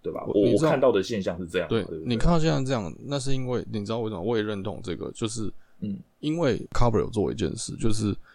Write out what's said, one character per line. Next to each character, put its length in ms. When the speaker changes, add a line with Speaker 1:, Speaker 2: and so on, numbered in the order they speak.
Speaker 1:
对 120
吧？ 140
Speaker 2:
我， 80
你 220
知 60
道， 0
Speaker 1:
我， 40
我 40
看 100
到 100
的 120
现 200
象 160
是 80
这 120
样 80
嘛， 40
Speaker 2:
对， 120
Speaker 1:
对 160
不 60
对？ 20
Speaker 2:
你 100
看 160
到 60
现 120
在 140
这 80
样， 200
那 140
是 160
因 140
为， 220
你 140
知 80
道 60
为 100
什 80
么？ 60
我 140
也 60
认 200
同 200
这 140
个， 160
就 160
是 240
Speaker 1:
嗯。 180
Speaker 2:
因 180
为 340
Cover 280
有 100
做 200
一 40
件 220
事， 200
就 160
是 220